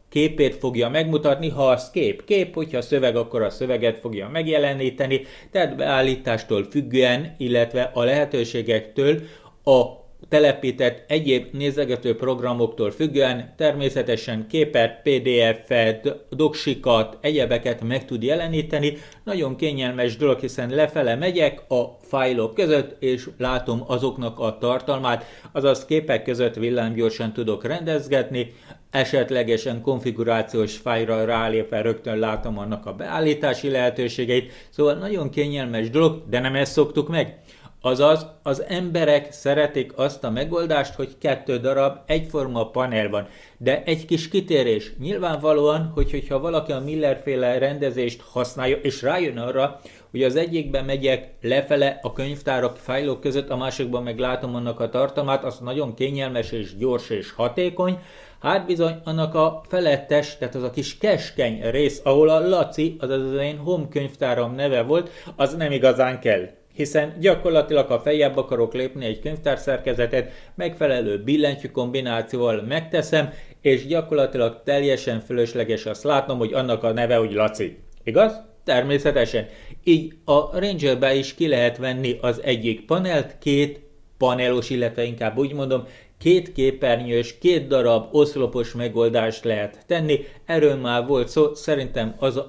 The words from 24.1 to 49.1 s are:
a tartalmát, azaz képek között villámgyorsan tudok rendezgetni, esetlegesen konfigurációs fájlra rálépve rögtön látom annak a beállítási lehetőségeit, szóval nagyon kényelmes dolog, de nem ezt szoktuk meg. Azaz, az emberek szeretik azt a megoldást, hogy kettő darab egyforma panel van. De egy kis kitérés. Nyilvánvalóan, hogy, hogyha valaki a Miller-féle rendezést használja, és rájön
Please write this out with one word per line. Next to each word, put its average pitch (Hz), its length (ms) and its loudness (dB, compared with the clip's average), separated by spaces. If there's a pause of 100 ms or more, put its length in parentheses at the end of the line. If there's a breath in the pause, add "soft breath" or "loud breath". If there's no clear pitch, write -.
a 110 180 -2
tartalmát, 127 680 -2 (260 loud breath)
azaz 135 340 2
képek 156 380 0
között 120 320 0
villámgyorsan 113 800 0
tudok 110 320 -2
rendezgetni, 135 880 -2 (380 loud breath)
esetlegesen 123 880 0
konfigurációs 113 960 -2
fájlra 113 480 0
rálépve 113 560 -2
rögtön 110 380 -2
látom 110 380 -2
annak 104 280 -8
a 101 80 -10
beállítási 147 760 -2
lehetőségeit, 123 840 0 (180 loud breath)
szóval 147 240 2
nagyon 175 360 -4
kényelmes 127 600 -2
dolog, 160 400 2
de 120 100 0
nem 131 160 -2
ezt 135 160 0
szoktuk 151 380 2
meg. 160 300 -2 (420 loud breath)
Azaz, 143 460 4 (160)
az 139 240 -2
emberek 165 640 0
szeretik 143 640 0
azt 139 260 -2
a 127 60 -4
megoldást, 151 640 -2
hogy 135 240 -8
kettő 139 400 -2
darab 135 480 0
egyforma 139 640 -2
panel 120 400 -2
van. 101 180 -4 (300 loud breath)
De 127 280 0
egy 160 200 -2
kis 160 240 -2
kitérés. 131 680 0
Nyilvánvalóan, 156 960 0
hogy, 143 180 0
hogyha 139 280 -4
valaki 156 320 -2
a 131 80 -2
Miller-féle 135 800 -2
rendezést 127 640 -2 (100)
használja, 131 440 -2
és - 260 -4
rájön 143 360 -2